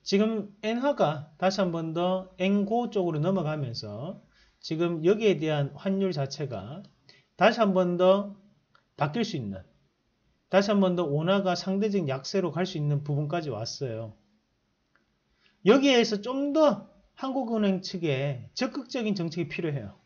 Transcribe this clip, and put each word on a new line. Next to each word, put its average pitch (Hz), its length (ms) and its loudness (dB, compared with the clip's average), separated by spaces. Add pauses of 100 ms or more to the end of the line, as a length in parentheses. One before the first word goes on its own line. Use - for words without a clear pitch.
지금 208 600 0
엔화가 220 720 0
다시 190 240 0
한번 165 320 -2
더 185 440 -2
엔고 202 520 0
쪽으로 180 300 0
넘어가면서 151 1040 -4 (360)
지금 165 440 -2
여기에 202 340 4
대한 147 380 0
환율 196 360 -2
자체가 139 720 -6 (520)
다시 208 240 4
한번 185 380 2
더 196 380 4 (640)
바뀔 151 280 0
수 - 100 -8
있는, 98 260 -8 (880)
다시 202 220 4
한번 196 240 4
더 175 80 0
원화가 175 520 2
상대적인 196 520 -2
약세로 156 440 -2
갈 170 140 -2
수 190 120 -8
있는 147 260 0
부분까지 151 460 -2
왔어요. 113 640 -8 (1500)
여기에서 233 560 6
좀 269 320 -4
더 285 420 2 (200)
한국은행 226 680 -2
측에 143 760 -4
적극적인 240 600 -4
정책이 170 340 -4
필요해요. 143 560 -6